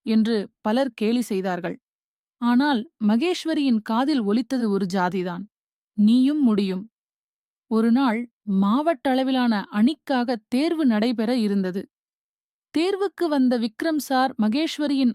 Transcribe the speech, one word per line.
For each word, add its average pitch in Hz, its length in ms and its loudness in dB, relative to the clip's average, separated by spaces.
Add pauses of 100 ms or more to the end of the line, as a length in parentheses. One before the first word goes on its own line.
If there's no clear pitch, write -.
என்று 220 320 2 (240)
பலர் 233 320 0
கேலி 233 280 -2
செய்தார்கள். 180 560 -4 (640)
ஆனால் 247 400 2 (220)
மகேஸ்வரியின் 277 800 0
காதில் 254 420 -2
ஒலித்தது 233 460 -2
ஒரு 196 160 0
ஜாதிதான். 180 580 -4 (540)
"நீயும் 254 460 4
முடியும்." 202 420 0 (840)
ஒரு 226 200 2
நாள் 240 280 2 (380)
மாவட்டளவிலான 254 960 0 (180)
அணிக்காக 240 640 0 (120)
தேர்வு 311 380 0
நடைபெற 226 520 0
இருந்தது. 202 440 -2 (920)
தேர்வுக்கு 370 520 -2
வந்த 269 300 2
விக்ரம் 285 420 -4
சார் 262 360 0
மகேஸ்வரியின் 269 800 0